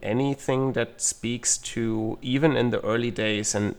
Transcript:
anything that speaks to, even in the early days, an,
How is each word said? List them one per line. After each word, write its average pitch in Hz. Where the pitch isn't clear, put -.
anything 131
that -
speaks -
to, 113
even 135
in 120
the 107
early 117
days, 107
an, 104